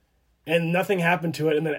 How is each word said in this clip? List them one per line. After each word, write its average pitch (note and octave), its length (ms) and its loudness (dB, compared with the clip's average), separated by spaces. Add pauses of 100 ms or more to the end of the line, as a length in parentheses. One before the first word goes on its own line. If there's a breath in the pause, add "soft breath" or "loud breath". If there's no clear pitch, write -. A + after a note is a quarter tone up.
(480)
and E3+ 240 0
nothing F#3 280 0
happened E3+ 360 0
to D#3 140 0
it. D3+ 80 2
And D#3+ 100 0
then D3 120 -2